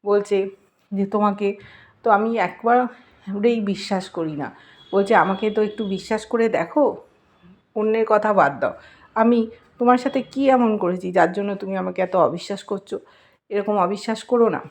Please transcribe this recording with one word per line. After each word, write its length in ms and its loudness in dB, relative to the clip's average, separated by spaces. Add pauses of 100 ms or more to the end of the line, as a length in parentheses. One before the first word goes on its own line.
বলছে 440 0 (440)
যে, 120 0
"তোমাকে 500 0 (460)
তো 80 0
আমি 280 2
একবারেই 1200 -2
বিশ্বাস 500 -4
করি 220 -6
না।" 220 -10 (380)
বলছে, 220 2
"আমাকে 360 2
তো 120 0
একটু 220 -4
বিশ্বাস 420 -4
করে 220 0
দেখো, 480 0 (760)
অন্যের 340 0
কথা 240 2
বাদ 280 2
দাও। 120 -2 (420)
আমি 360 2 (280)
তোমার 200 4
সাথে 240 -4
কী 280 0
এমন 280 2
করেছি 340 -4
যার 200 4
জন্য 220 -4
তুমি 220 -8
আমাকে 260 -4
এত 140 -2
অবিশ্বাস 480 0
করছো? 340 -8 (500)
এরকম 300 -2
অবিশ্বাস 460 -2
করো 240 4
না। 120 -2 (100)